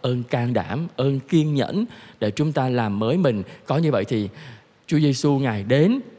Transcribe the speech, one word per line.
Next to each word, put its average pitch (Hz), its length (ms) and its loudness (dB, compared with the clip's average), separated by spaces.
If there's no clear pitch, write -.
ơn 123 200 -2
can 120 300 -2
đảm, 113 340 -2
ơn 135 240 0
kiên 151 340 2
nhẫn 156 300 0
để 104 100 0
chúng 151 220 -2
ta 131 160 0
làm 113 300 0
mới 117 180 0
mình. 127 260 2
Có 139 120 0
như 156 140 2
vậy 101 120 2
thì 107 240 -2
Chúa 156 120 0
Giêsu 143 400 2
Ngài 110 240 -2
đến 156 380 4